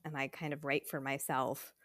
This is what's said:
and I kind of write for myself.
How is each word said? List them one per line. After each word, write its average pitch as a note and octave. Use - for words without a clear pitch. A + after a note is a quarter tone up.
and D#3
I C#3
kind D3
of D3
write C#3+
for D3+
myself. C3+